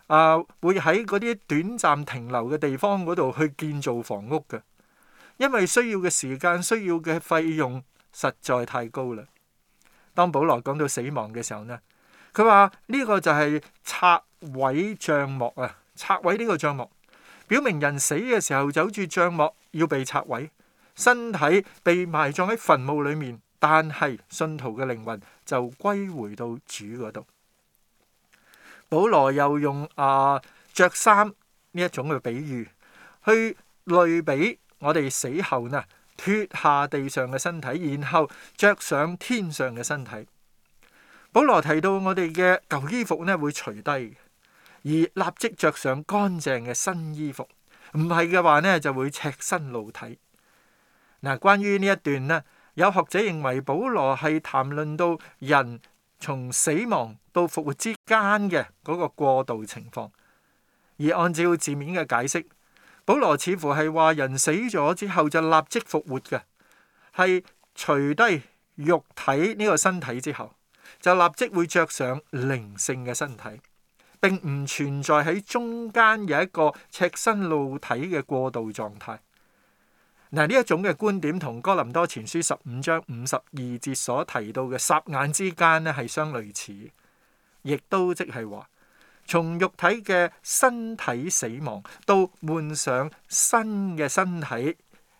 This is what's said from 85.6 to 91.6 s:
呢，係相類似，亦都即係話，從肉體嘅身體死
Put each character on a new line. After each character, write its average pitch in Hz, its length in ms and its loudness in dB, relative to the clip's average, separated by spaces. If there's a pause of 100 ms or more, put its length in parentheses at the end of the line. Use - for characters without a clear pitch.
呢， 156 120 -2
係 127 100 -6
相 156 280 -4
類 107 200 -10
似， 101 360 -14 (720)
亦 139 160 -4 (100)
都 180 240 2
即 175 120 -6
係 113 220 -10
話， 101 220 -16 (560)
從 170 340 0
肉 180 200 0
體 180 80 2
嘅 190 440 0 (120)
身 233 560 0
體 131 320 -6
死 - 180 -2 (140)